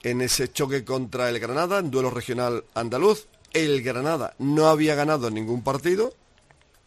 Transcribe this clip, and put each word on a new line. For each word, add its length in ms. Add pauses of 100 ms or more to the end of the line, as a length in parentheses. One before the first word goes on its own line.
en 200
ese 280
choque 340
contra 440
el 100
Granada, 400
en 140
duelo 180
regional 540 (100)
andaluz. 540 (240)
El 300
Granada 580
no 260
había 300
ganado 340
ningún 320
partido. 520 (720)